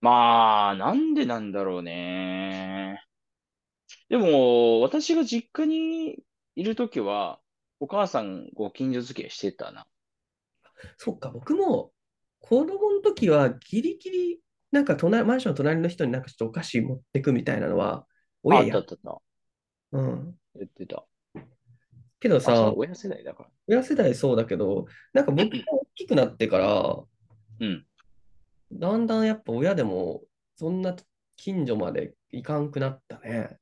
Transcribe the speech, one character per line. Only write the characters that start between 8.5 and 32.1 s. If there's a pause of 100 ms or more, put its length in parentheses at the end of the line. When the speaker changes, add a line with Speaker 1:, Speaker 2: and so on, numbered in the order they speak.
Speaker 1:
ご
近
所
付
き
合
い
し
て
た
な。 (1120)
Speaker 2:
そ
っ
か、
僕
も (480)
子
供
の
時
は
ギ
リ
ギ
リ、 (300)
な
ん
か
隣、
マ
ン
シ
ョ
ン
の
隣
の
人
に
な
ん
か
ち
ょ
っ
と
お
菓
子
持
っ (140)
て
く
み
た
い
な
の
は、 (360)
親
や
Speaker 1:
あ、
あ
っ
た
あ
っ
た
あ
っ (720)
た。
Speaker 2:
う
ん。 (240)
Speaker 1:
や
っ
て
た。 (1160)
Speaker 2:
け
ど
さ、
Speaker 1:
あ、
そ
う、
親
世
代
だ
か
ら。 (180)
Speaker 2:
親
世
代
そ
う
だ
け
ど、 (300)
な
ん
か
僕
が
大
き
く
な
っ
て
か
ら、 (640)
Speaker 1:
う
ん。 (840)
Speaker 2:
だ
ん
だ
ん
や
っ
ぱ
親
で
も (340)
そ
ん
な (420)
近
所
ま
で (180)